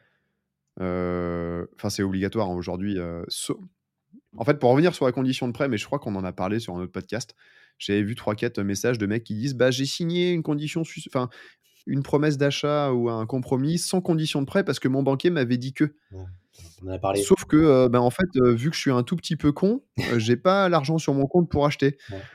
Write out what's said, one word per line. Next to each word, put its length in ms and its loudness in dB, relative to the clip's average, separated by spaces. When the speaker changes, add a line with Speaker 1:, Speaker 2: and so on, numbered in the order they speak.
Speaker 1:
Euh, 880 -4
enfin, 140 -6
c'est 140 -4
obligatoire, 460 -2
hein, 60 -4
aujourd'hui, 420 -6
euh, 300 -8
sau-, 320 -8
en 80 -6
fait, 140 2
pour 120 6
revenir 240 4
sur 100 0
la 60 4
condition 360 -2
de 60 -4
prêt, 140 -2
mais 100 0
je 80 -8
crois 140 -4
qu'on 160 -6
en 80 -4
a 80 -6
parlé 280 -2
sur 140 -10
un 60 -8
autre 140 -10
podcast, 420 -10
j'avais 240 0
vu 140 -2
trois, 200 -4
quatre 260 -4
messages 360 -2
de 80 -2
mecs 200 -2
qui 100 -8
disent : « 200 -4
Bah, 160 4
j'ai 140 -2
signé 460 -2
une 100 0
condition 440 -4
sus-, 240 -14
enfin, 180 -2
une 160 -2
promesse 360 0
d'achat 560 0
ou 160 0
un 160 -4
compromis 520 -2
sans 220 -2
condition 420 0
de 40 -2
prêt 180 0
parce 160 -4
que 80 0
mon 160 0
banquier 260 2
m'avait 280 2
dit 160 -6
que. » 100 0
Speaker 2:
Ouais, 120 -12
on 60 -12
en 40 -6
a 80 -6
parlé. 220 0
Speaker 1:
Sauf 220 4
que, 140 4
euh, 320 8
bah, 120 4
en 80 4
fait, 140 -2
euh, 160 6
vu 160 0
que 80 -4
je 40 -6
suis 100 2
un 120 4
tout 140 -4
petit 180 -4
peu 160 2
con, 320 0
euh, 200 0
Speaker 2:
<laughs> 0 -
Speaker 1:
j'ai 180 2
pas 320 4
l'argent 280 2
sur 160 0
mon 140 2
compte 220 2
pour 160 2
acheter. 320 2
Speaker 2:
Ouais, 120 -12